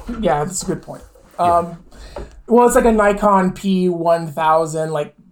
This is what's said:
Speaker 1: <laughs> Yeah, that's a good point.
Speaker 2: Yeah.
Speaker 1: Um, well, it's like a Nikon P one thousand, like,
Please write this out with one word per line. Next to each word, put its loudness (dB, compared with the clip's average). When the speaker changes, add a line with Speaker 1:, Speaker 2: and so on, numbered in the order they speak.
Speaker 1:
<laughs> -10
Yeah, -2
that's -8
a -10
good -8
point. -18
Speaker 2:
Yeah. 2
Speaker 1:
Um, -6
well, 4
it's 2
like 4
a 4
Nikon 2
P 0
one 0
thousand, 0
like, -6